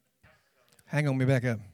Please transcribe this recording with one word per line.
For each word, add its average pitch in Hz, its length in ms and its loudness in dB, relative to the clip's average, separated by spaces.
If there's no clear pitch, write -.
Hang 147 220 -2
on, 135 100 0
let - 20 -2
me 131 60 2
back 127 200 2
up. 117 140 -2